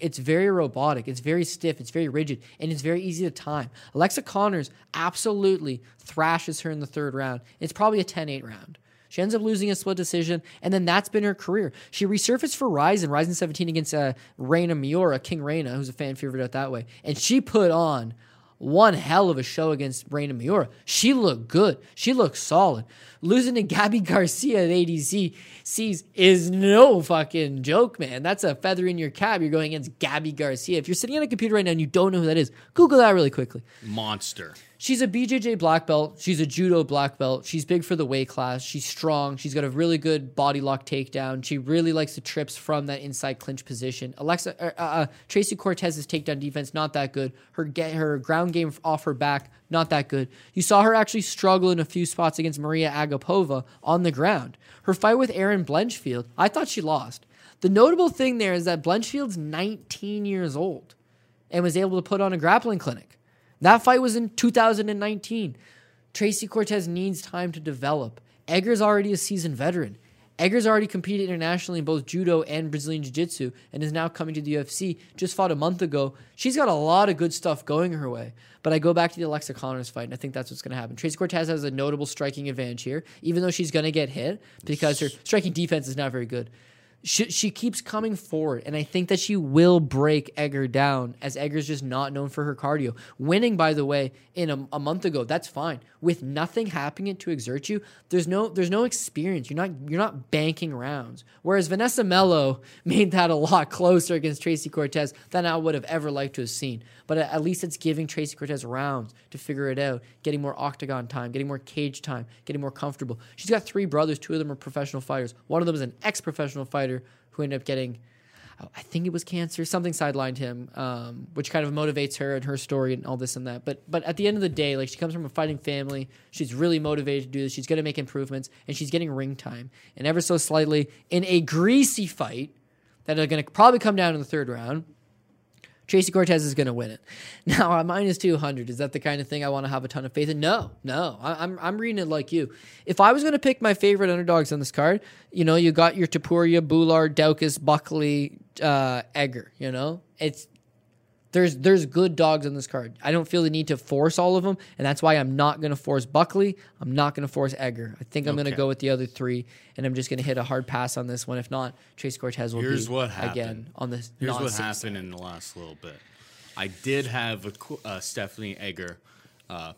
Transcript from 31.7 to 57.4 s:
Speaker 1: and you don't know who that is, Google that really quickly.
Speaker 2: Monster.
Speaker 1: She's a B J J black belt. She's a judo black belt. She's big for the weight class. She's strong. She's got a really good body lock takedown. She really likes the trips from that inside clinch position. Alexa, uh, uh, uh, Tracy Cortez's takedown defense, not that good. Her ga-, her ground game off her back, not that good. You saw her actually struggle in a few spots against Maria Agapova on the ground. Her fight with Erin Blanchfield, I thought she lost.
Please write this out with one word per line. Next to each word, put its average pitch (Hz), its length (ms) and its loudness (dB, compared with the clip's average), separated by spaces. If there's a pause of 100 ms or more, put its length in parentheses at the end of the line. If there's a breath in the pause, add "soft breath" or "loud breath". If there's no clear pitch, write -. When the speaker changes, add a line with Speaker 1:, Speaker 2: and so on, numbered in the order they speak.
Speaker 1:
and 165 100 2
you 151 60 0
don't 185 240 4
know 185 100 2
who 165 60 2
that 160 100 4
is, 151 140 2 (240 loud breath)
Google 285 240 8
that 226 120 10
really 165 200 6
quickly. 123 320 -6 (200 loud breath)
Speaker 2:
Monster. 107 720 -8 (260 loud breath)
Speaker 1:
She's 262 220 0
a 233 60 2
B 233 180 0
J 254 140 2
J 226 160 0
black 160 320 4
belt. 151 320 2
She's 180 180 0
a 156 80 2
judo 170 380 4
black 139 340 0
belt. 131 260 -2
She's 156 200 -4
big 175 180 2
for 180 140 -2
the 156 100 0
weight 135 220 -2
class. 127 340 -4
She's - 240 -8
strong. 143 500 -2
She's 135 160 -8
got 147 120 0
a 135 60 -2
really 160 280 2
good 147 380 -2
body 143 240 2
lock 135 260 -4
takedown. 131 580 -6
She 147 140 -4
really 165 340 2
likes 156 220 -2
the 147 60 -12
trips - 360 -6
from 147 300 -4
that 139 140 -8
inside 135 400 -8
clinch 135 240 -10
position. 127 520 -8
Alexa, 170 460 -2
uh, 170 180 -6
uh, 165 40 -2
uh, 156 220 0 (200 loud breath)
Tracy 202 300 0
Cortez's 170 500 -4
takedown 151 320 -4
defense, 143 340 -8
not 156 200 -2
that 139 200 -2
good. 131 200 -4 (200 soft breath)
Her 165 120 -4
ga-, 160 260 -4
her 156 280 0
ground 165 340 0
game 160 200 0 (120)
off 156 180 0
her 147 120 -2
back, 143 360 -2 (180 soft breath)
not 165 220 0
that 143 180 0
good. 135 200 -2 (260 loud breath)
You 185 80 0
saw 202 200 6
her 220 120 8
actually 214 280 2
struggle 185 500 4
in 170 80 2
a 156 40 2
few 175 220 -2
spots 160 320 0
against 156 220 -2
Maria 156 280 0
Agapova 147 760 0 (180 soft breath)
on 175 220 2
the 165 80 2
ground. 135 440 0 (280 loud breath)
Her 190 100 2
fight 220 240 4
with 254 160 2
Erin 190 300 2
Blanchfield, 143 640 -2 (120)
I 180 80 6
thought 302 220 0
she - 120 -6
lost. 151 460 -4 (360 soft breath)